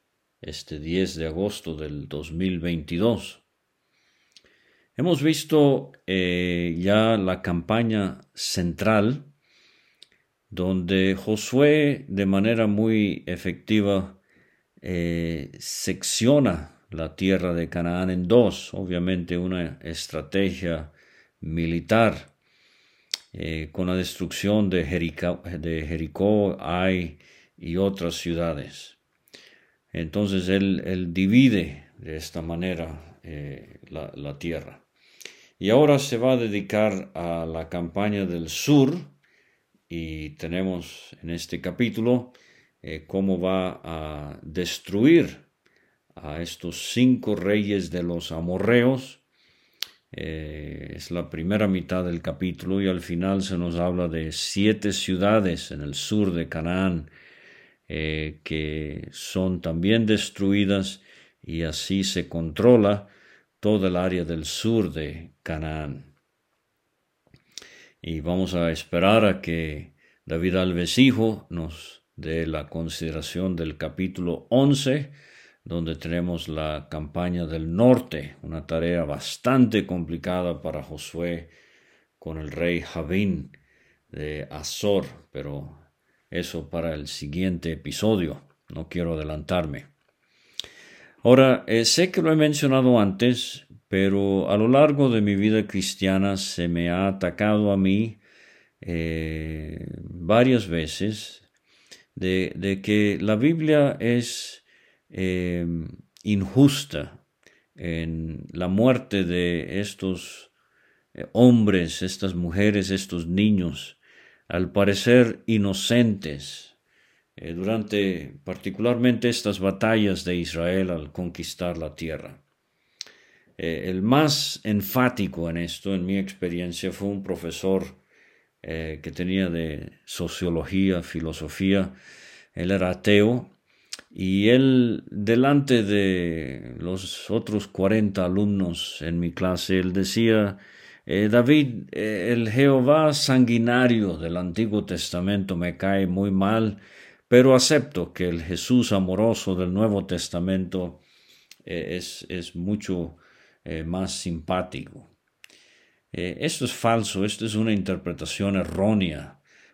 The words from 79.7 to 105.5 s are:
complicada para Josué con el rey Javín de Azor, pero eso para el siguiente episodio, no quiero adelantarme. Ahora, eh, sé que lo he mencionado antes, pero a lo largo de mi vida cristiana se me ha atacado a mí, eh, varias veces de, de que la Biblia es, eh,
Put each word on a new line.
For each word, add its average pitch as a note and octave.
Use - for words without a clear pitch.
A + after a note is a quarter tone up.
complicada F2
para D2+
Josué E2
con D#2+
el D#2
rey E2+
Javín E2+
de D2+
Azor, F2+
pero C#2+
eso E2+
para E2
el D2
siguiente E2
episodio, E2
no D#2+
quiero E2+
adelantarme. D#2
Ahora, C3
eh, A2+
sé F3
que F#3
lo D#3+
he D#3+
mencionado C3+
antes, A2
pero G2
a G2+
lo A2
largo C#3
de A2+
mi G#2
vida G#2+
cristiana F#2+
se F2
me E2+
ha F#2
atacado G2+
a G2
mí, G2
eh, D#2+
varias A2
veces F2
de, F#2
de G2
que G#2
la G#2+
Biblia D3+
es, -
eh, F2+